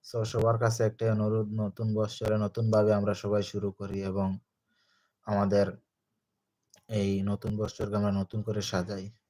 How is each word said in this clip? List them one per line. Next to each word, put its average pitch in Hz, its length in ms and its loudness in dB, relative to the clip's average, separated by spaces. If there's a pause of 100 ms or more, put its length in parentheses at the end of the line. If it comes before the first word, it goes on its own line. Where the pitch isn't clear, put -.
(120)
So 113 120 -2
সবার 113 340 2
কাছে 113 260 0
একটাই 110 260 0
অনুরোধ, 107 420 0
নতুন 107 420 -2
বৎসরে 107 440 0
নতুনভাবে 107 560 4
আমরা 101 200 2
সবাই 104 280 0
শুরু 101 280 -4
করি 98 320 -8
এবং 95 360 -2 (880)
আমাদের 101 400 4 (1200)
এই 98 340 0
নতুন 104 340 -2
বৎসরকে 104 400 -4
আমরা 101 160 2
নতুন 98 300 -2
করে 104 200 -2
সাজাই। 98 480 -4 (200)